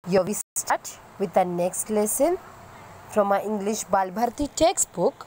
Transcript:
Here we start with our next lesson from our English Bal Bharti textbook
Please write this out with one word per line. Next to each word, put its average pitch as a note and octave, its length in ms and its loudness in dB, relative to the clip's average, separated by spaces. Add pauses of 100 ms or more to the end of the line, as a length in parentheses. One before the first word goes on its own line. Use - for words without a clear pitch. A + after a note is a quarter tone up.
Here F#3 140 4
we G3+ 120 -4 (200)
start - 420 -4 (220)
with F#3+ 160 -4
our F#3+ 100 4
next F3 440 -4
lesson A3 480 0 (720)
from G3+ 220 2
our G3 100 2
English G#3 440 -4
Bal F#3+ 260 0
Bharti A#3+ 440 -2
textbook C#4+ 720 0